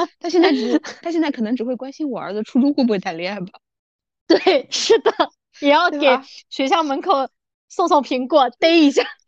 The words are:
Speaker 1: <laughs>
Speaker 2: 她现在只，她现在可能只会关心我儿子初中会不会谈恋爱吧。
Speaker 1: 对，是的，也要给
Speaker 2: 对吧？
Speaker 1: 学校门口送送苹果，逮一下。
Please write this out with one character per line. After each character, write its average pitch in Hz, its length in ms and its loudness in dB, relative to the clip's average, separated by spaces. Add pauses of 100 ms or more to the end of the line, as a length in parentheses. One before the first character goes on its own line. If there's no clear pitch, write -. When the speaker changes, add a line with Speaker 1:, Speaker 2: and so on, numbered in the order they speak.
Speaker 1:
<laughs> - 140 -20
Speaker 2:
她 349 100 -8
现 339 100 0
在 349 120 4
只， 247 260 -2 (240)
她 339 100 -8
现 330 80 -2
在 311 120 -2
可 262 100 -10
能 220 140 -4
只 226 80 -8
会 247 120 -6
关 262 160 -14
心 302 180 -10
我 214 100 -8
儿 156 140 -10
子 214 100 -6
初 - 160 -2
中 285 160 2
会 269 80 0
不 233 80 0
会 202 80 -2
谈 185 180 -10
恋 180 160 -8
爱 208 60 -12
吧。 185 200 -14 (680)
Speaker 1:
对， 330 420 2
是 - 300 2
的， - 120 0 (500)
也 285 80 2
要 330 200 4
给 302 80 -6
Speaker 2:
对 277 180 4
吧？ 269 80 -8 (280)
Speaker 1:
学 269 160 -4
校 330 160 2
门 285 180 -4
口 285 260 0 (420)
送 359 180 -2
送 294 160 2
苹 254 240 -4
果， 269 200 4 (120)
逮 330 200 4
一 285 120 6
下。 - 120 0 (240)